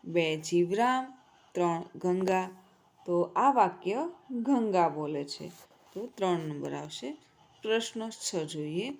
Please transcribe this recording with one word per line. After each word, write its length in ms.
બે 320
જીવરામ, 760
ત્રણ 300
ગંગા. 540
તો 300
આ 160
વાક્ય 580
ગંગા 580
બોલે 360
છે. 240
તો 140
ત્રણ 320
નંબર 360
આવશે. 420
પ્રશ્ન 480
છ 260
જોઈએ. 640